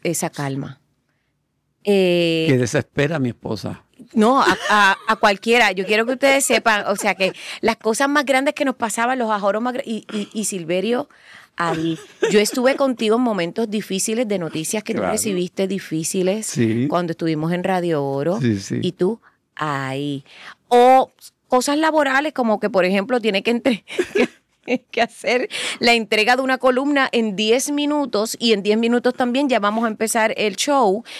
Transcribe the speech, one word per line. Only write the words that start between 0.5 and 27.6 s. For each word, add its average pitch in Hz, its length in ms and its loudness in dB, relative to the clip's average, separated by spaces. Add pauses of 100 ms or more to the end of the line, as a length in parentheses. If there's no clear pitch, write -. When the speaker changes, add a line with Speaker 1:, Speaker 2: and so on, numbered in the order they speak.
Speaker 1:
Eh, 175 640 2
Speaker 2:
Que 135 80 4
desespera 143 600 0
a - 20 -2
mi 131 120 0
esposa. - 540 -8 (300)
Speaker 1:
No, 240 260 4
a, 185 160 2 (140)
a, 202 260 4 (100)
a 220 100 2
cualquiera. 220 560 2
Yo 185 120 -4
quiero 214 220 0
que 254 60 0
ustedes 269 320 2
sepan, 220 420 2
o 202 100 0
sea, 196 180 -2
que 185 180 0 (280)
las 220 160 0
cosas 226 320 0
más 285 160 0
grandes 269 300 0
que 294 100 -2
nos 262 120 0
pasaban, 233 420 -2
los 226 120 -2
ajoros 208 320 0
más 247 120 -4
gra-, 247 100 -6
y, 214 280 -8
y, 208 200 -6
y 214 140 -6
Silverio, 185 640 -4 (480)
ahí. 165 420 -2 (320)
Yo 202 100 6
estuve 254 360 2
contigo 233 400 0
en 247 60 0
momentos 214 480 -2
difíciles 220 560 -4
de 202 120 -2
noticias 160 440 -4
que 226 120 -6
tú - 60 -2
Speaker 2:
Claro. 180 120 0
Speaker 1:
recibiste 190 560 -2
difíciles 185 760 -4
Speaker 2:
Sí. 120 420 0
Speaker 1:
cuando 170 240 -2
estuvimos 160 400 -2
en 180 120 -2
Radio 175 380 0
Oro. 139 380 -2
Speaker 2:
Sí, 113 180 0
sí. 120 240 -6
Speaker 1:
Y 180 100 -4
tú, 214 280 -2 (340)
ahí. 139 680 -6 (440)
O 254 440 6 (360)
cosas 254 300 0
laborales, 302 540 2
como 226 280 0
que, 208 100 -2
por 196 160 2
ejemplo, 202 340 0
tiene 202 240 -2
que 226 80 0
entre-, 240 320 -2 (840)
<laughs> - 240 -4
que 226 120 -2
hacer 240 460 -2 (300)
la 233 140 4
entrega 220 440 2
de 262 60 0
una 262 160 0
columna 262 540 2
en 220 240 0
diez 226 340 0